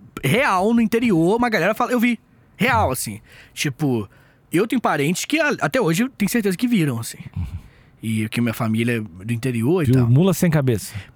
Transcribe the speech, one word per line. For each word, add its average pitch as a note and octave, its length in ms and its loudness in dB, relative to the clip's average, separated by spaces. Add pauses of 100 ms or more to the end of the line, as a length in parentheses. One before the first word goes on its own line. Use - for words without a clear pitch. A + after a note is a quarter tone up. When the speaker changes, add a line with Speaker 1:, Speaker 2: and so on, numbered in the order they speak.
(240)
Speaker 1:
real G#3 500 2
no A#3 80 4
interior. G#3+ 560 2
Uma A#3+ 120 0
galera G#3 260 0
fala, A#3+ 160 -2
eu B3 80 2
vi. A#3 200 2 (380)
Real, G#3+ 340 2
assim. A2 300 -8 (320)
Tipo, B2+ 560 -2 (420)
eu F#3 160 2
tenho B3 140 -2
parentes E3 440 0
que D4+ 140 -2
a-, D4 220 0
até D#3 180 0
hoje F3+ 240 0
eu C4 60 -2
tenho - 200 -2
certeza G3 280 -2
que B3 100 -2
viram, D#3 320 0
assim. - 180 -12 (180)
Speaker 2:
Uhum. - 80 -6 (600)
Speaker 1:
E A2 260 -2
que - 120 -4
minha A#2 120 -2
família A#2 440 -2
é F#2+ 280 -10
do A#2 60 -6
interior B2 520 0
e - 20 0
Speaker 2:
Viu A#2+ 100 4
Speaker 1:
tal. B2 140 4
Speaker 2:
mula E3 240 4
sem F3 160 2
cabeça? C3 440 0 (220)